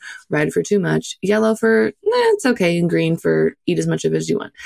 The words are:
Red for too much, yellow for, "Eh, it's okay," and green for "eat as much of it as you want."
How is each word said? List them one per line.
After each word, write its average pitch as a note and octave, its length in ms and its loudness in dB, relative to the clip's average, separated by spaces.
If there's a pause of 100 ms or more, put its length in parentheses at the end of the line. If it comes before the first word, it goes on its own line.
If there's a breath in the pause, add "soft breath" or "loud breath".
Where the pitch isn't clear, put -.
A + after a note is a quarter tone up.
(280 loud breath)
Red D3+ 240 -2
for F3 100 -2
too G3+ 180 0
much, D#3+ 420 -2
yellow A3 320 2
for, A3 340 2
"Eh, - 40 -8 (100)
it's A4+ 420 2
okay," F#3+ 340 2
and E3+ 120 2
green E3 260 0
for D#3+ 400 0 (100)
"eat E3+ 120 0
as D#3+ 80 0
much D#3+ 180 -2
of D#3 80 0
it - 40 0
as D#3+ 120 -4
you D#3+ 100 0
want." - 140 -10 (140)